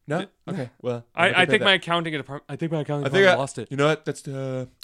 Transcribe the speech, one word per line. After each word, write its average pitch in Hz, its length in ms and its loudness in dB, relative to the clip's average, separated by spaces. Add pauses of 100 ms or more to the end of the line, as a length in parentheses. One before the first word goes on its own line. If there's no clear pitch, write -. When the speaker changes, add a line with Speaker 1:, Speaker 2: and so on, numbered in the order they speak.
Speaker 1:
No? 151 160 -2
Speaker 2:
D- 196 40 -10 (220)
Speaker 1:
Okay. 139 220 -6 (100)
Well, 120 240 -4 (100)
Speaker 2:
I, 170 120 2
Speaker 1:
I'm 202 60 2
not - 60 -2
Speaker 2:
I 180 60 6
Speaker 1:
gonna 147 60 0
Speaker 2:
think 214 100 4
Speaker 1:
pay - 40 0
Speaker 2:
my 202 80 4
Speaker 1:
that. 190 40 4
Speaker 2:
accounting 170 380 -2
depart-, 139 340 -10
I 143 80 -8
think 165 160 -4
my 156 80 0
accounting 143 260 -4
Speaker 1:
I - 40 -2
think 190 120 4
Speaker 2:
department 185 140 8
Speaker 1:
I 135 40 -2
Speaker 2:
lost 135 180 -6
it. 113 120 -10
Speaker 1:
You 135 60 -6
know 143 100 4
what? 151 180 0
That's, - 240 -8
uh, 131 380 -6 (180)